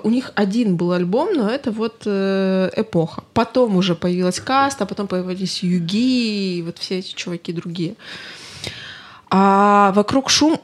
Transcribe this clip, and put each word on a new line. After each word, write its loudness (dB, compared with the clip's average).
у 2
них 0
один 2
был 0
альбом, 0
но 2
это -4
вот, -6
э, 0
эпоха. -2
Потом 2
уже 2
появилась 0
Каста, 0
потом -6
появились -4
Юги 0
и -4
вот -10
все -4
эти -10
чуваки -8
другие. -6
А 6
"Вокруг 2
шум", 4